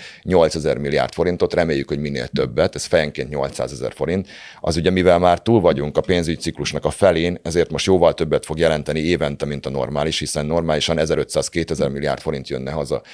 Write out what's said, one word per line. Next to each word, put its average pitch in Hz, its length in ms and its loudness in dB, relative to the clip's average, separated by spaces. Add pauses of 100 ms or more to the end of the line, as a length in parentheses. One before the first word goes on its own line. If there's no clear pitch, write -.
(240)
nyolcezer 80 540 2
milliárd 71 360 -2
forintot, 87 400 0
reméljük, 80 340 0
hogy 73 120 -4
minél 69 280 -4
többet, 67 480 -2
ez - 100 -8
fejenként 73 440 -2
nyolcszázezer 67 640 -6
forint, 90 340 -2 (340)
az 78 140 0
ugye, 85 140 2
mivel 90 300 6
már 87 220 4
túl 113 200 4
vagyunk 73 360 2
a - 40 4
pénzügyi 85 360 0
ciklusnak - 480 -4
a - 40 0
felén, 87 540 2
ezért 82 280 0
most 78 140 -4
jóval 85 280 6
többet 73 320 -2
fog 80 120 -6
jelenteni 78 420 0
évente, 76 460 0
mint 71 200 -6
a 65 40 -6
normális, 71 500 -2
hiszen 73 260 -4
normálisan 80 520 0
ezerötszáz-kétezer 78 920 -2
milliárd 71 320 -4
forint 71 260 -6
jönne 65 240 -6
haza 73 300 -4 (120)